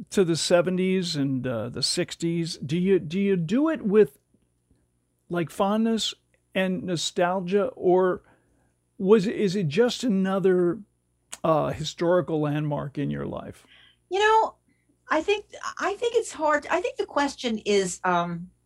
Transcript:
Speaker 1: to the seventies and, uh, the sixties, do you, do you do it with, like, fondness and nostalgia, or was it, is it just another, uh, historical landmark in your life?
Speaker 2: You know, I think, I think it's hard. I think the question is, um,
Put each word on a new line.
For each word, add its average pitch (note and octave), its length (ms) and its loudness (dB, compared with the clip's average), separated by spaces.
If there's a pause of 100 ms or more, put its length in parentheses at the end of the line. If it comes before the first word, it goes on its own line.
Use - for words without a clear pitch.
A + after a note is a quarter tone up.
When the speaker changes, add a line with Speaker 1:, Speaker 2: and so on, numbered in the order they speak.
(100)
Speaker 1:
to G3+ 140 4
the E3 120 0
seventies F3+ 800 2
and, C3+ 300 -2
uh, A#2+ 240 -4
the A2+ 120 -8
sixties, E3+ 760 -2
do D3 180 -4
you, F#3 240 4
do E3+ 180 -6
you G3 180 2
do G#3 320 0
it C4+ 140 -4
with, G#3 360 4 (1120)
like, F3 200 -2
fondness A3 640 0 (400)
and F#3 300 0
nostalgia, F#3 840 0
or F#3 540 2 (760)
was G3+ 280 6
it, A#3 100 -2
is F#3 200 0
it F#3 120 0
just A3 360 0
another, F#3+ 760 2 (640)
uh, D3+ 260 2
historical E3+ 720 0
landmark D3 580 -4
in C#3+ 120 -2
your C#3+ 160 -6
life? - 400 -12 (440)
Speaker 2:
You F#4 80 -2
know, A4 380 2 (540)
I D#4 120 0
think, G#4 240 -2 (340)
I F4+ 140 -2
think A#4 220 -2
it's - 160 -2
hard. D4 380 0
I E4+ 120 0
think B4 160 -6
the G4 80 -4
question C4+ 580 -2
is, G3 400 0
um, F3 460 -2 (160)